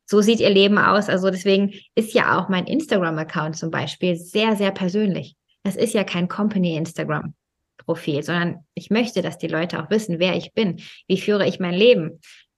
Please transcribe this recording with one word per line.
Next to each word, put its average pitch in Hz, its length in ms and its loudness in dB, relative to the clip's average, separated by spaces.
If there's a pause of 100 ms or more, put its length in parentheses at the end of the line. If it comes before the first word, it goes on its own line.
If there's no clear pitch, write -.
so 208 160 4
sieht 226 180 4
ihr 208 120 4
Leben 202 260 6
aus. 202 320 4
Also 190 220 2
deswegen 196 420 2 (220)
ist 220 180 -2
ja - 260 2
auch 185 80 -2
mein 185 200 -2
Instagram-Account 160 920 -2
zum 165 140 -6
Beispiel 160 440 -2
sehr, 214 400 0
sehr 196 160 0
persönlich. 190 640 -2 (280)
Das 196 120 -4
ist 226 200 0
ja 196 80 2
kein 175 240 -4
Company-Instagram-Profil, 165 1900 -4
sondern 170 380 -4 (160)
ich - 160 -8
möchte, 220 320 0
dass 165 160 -6
die 165 80 -6
Leute 165 360 -4
auch 151 60 -10
wissen, 208 300 -2
wer 185 180 2
ich - 160 -10
bin, 190 260 -2 (280)
wie 185 120 0
führe 208 280 0
ich 185 120 -4
mein 180 140 -4
Leben 196 460 4 (380)